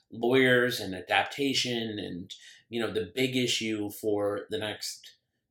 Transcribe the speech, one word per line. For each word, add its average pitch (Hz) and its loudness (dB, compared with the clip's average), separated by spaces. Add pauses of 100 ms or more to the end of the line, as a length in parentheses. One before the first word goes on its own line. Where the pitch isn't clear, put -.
lawyers 123 4
and 95 -6
adaptation. 113 0
And, 90 -10 (340)
you 117 -4
know, 107 0
the 95 -2
big 131 0
issue 110 0
for 101 -2
the 107 -4
next, - -8 (440)